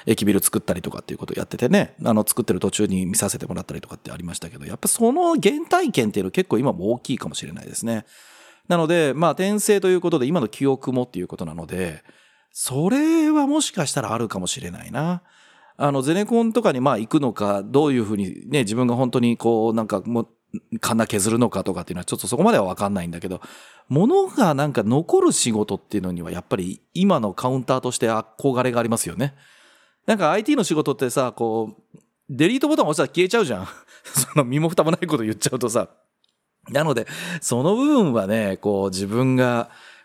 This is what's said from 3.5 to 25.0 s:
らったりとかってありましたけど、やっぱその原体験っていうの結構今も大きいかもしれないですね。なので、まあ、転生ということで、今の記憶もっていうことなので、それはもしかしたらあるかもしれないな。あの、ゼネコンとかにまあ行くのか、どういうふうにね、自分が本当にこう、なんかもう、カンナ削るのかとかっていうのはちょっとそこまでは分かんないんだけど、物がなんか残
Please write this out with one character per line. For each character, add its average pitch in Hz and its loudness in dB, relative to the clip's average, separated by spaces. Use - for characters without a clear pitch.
ら 85 -8
っ - -12
た - -12
り 69 -10
と - -18
か - -14
っ - -14
て - -16
あ - -14
り 87 -12
ま 85 -10
し - -10
た 82 -14
け - -20
ど、 69 -16
や 82 -12
っ - -10
ぱ - -6
そ 233 2
の 339 2
原 294 2
体 349 2
験 113 2
っ - -6
て 101 -2
い 95 0
う - -2
の 95 -6
結 - 0
構 107 2
今 131 0
も 90 -2
大 120 -2
き - -6
い 113 -4
か - -8
も - -10
し - -10
れ 78 -12
な - -14
い - -16
で - -14
す - -8
ね。 113 -4
な 175 2
の 165 2
で、 156 2
ま 165 2
あ、 - 2
転 202 0
生 202 4
と 190 0
い 185 4
う 175 2
こ 175 0
と 160 4
で、 123 0
今 170 2
の 110 -2
記 - -2
憶 135 0
も 127 0
っ 123 -10
て 90 -8
い 90 -4
う 87 -10
こ - -14
と 92 -10
な 80 -10
の 82 -12
で、 87 -6
そ 147 -2
れ 311 4
は 294 4
も 294 2
し - -2
か 156 -2
し - -4
た 143 -2
ら 107 -2
あ 113 0
る 117 0
か 95 -4
も 90 -4
し - -6
れ 87 -10
な - -16
い - -16
な。 175 -2
あ 143 2
の、 139 0
ゼ 147 2
ネ 202 0
コ 233 2
ン 226 0
と 233 0
か 196 4
に 127 -2
ま 139 4
あ 113 2
行 110 -4
く 156 4
の 127 0
か、 101 0
ど 131 2
う 143 2
い 123 2
う 113 2
ふ 101 -4
う 107 -2
に 92 -4
ね、 139 2
自 104 -4
分 127 2
が 120 2
本 123 0
当 131 2
に 117 4
こ 113 2
う、 110 0
な 113 0
ん 104 -8
か 101 -2
も 117 -2
う、 - -12
カ - -2
ン 110 2
ナ 113 2
削 104 0
る 117 2
の 117 2
か 95 -4
と 98 -4
か 87 -8
っ - -8
て - -10
い - -6
う 87 -8
の - -8
は 85 -10
ち - -6
ょ - -6
っ - -6
と - -8
そ 120 -4
こ 147 2
ま 220 4
で 180 4
は 107 4
分 92 -4
か 101 -2
ん 101 -2
な 92 -2
い 85 -6
ん 85 -8
だ 85 -10
け 92 -10
ど、 90 -8
物 277 4
が 208 2
な 139 0
ん 143 -2
か - 0
残 147 2